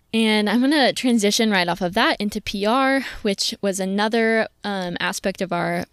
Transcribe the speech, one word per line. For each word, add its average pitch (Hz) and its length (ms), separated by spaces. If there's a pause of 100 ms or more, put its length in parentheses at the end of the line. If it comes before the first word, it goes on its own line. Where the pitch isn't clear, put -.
(140)
And 214 340
I'm 226 120
gonna 269 320
transition 220 580
right 180 180
off 175 120
of 180 140
that 269 260
into 208 200
P 196 240
R, 269 360 (220)
which 202 380
was 196 200
another, 220 680 (160)
um, 185 380
aspect 185 420
of 180 100
our 175 400